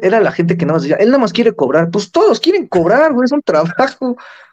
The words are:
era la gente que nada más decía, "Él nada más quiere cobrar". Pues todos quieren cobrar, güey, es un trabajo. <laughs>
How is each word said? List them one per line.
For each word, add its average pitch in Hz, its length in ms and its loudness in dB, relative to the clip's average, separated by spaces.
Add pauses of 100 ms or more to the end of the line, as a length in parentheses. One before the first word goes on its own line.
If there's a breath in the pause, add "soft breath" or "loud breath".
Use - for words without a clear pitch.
era 202 180 2
la 160 120 0
gente 170 260 -2
que 156 80 -2
nada 151 100 0
más 151 60 -2
decía, 143 140 -2
"Él 208 120 2
nada 269 100 2
más 220 140 0
quiere 233 220 0
cobrar". 151 360 0
Pues 196 220 -4
todos 339 280 2
quieren 349 260 0
cobrar, 226 460 2
güey, 247 140 0
es 247 60 -4
un 294 100 -2
trabajo. 208 760 -2
<laughs> - 60 -20 (260 loud breath)